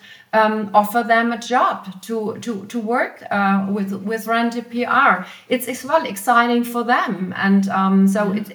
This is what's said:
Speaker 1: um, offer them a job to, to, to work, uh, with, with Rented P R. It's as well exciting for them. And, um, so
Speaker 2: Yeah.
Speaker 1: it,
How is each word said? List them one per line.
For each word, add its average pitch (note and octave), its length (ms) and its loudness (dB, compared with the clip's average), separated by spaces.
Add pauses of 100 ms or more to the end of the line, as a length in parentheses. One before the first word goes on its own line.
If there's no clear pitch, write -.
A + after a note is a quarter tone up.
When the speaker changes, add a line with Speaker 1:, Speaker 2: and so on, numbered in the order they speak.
(340)
Speaker 1:
um, G#3+ 400 2
offer G#3 300 4
them A#3 300 2
a A3 40 -6
job B3+ 680 -2
to, A3 360 -6
to, A#3 280 -8
to A#3+ 120 -8
work, A3+ 360 -2 (140)
uh, G3 400 2
with, G3 220 -2 (180)
with A3 180 -4
Rented A#3 420 0
P A#3+ 160 -4
R. A3 400 2 (240)
It's B3 180 -2
as B3+ 160 -8
well D4 220 0
exciting A#3+ 580 2
for A#3+ 220 -4
them. G#3+ 500 0
And, G3 320 2
um, F#3+ 400 4
so G3 240 0
Speaker 2:
Yeah. G#3+ 80 -2
Speaker 1:
it, G#3 160 -8